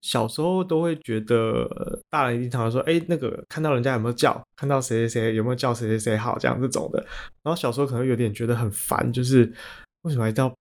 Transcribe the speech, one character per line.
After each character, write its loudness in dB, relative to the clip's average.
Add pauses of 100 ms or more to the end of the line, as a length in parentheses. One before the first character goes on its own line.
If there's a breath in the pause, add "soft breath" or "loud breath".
小 0
时 -6
候 2
都 0
会 0
觉 -4
得， 2
呃， -8 (100)
大 2
人 0
一 -2
定 -4
常 -2
常 0
说 0 (100)
，“哎， 2
那 0
个 -6
看 -6
到 2
人 2
家 2
有 0
没 0
有 0
叫， 2 (140)
看 -4
到 2
谁 0
谁 -
谁 0
有 2
没 0
有 0
叫 0
谁 -4
谁 2
谁 0
好” -2
这 2
样 0
这 2
种 -2
的。 -2 (460 loud breath)
然 0
后 -
小 -2
时 -2
候 2
可 -4
能 0
有 2
点 0
觉 -4
得 2
很 0
烦， 0
就 -2
是 6 (500 loud breath)
为 -2
什 2
么 2
一 0
定 2
要 0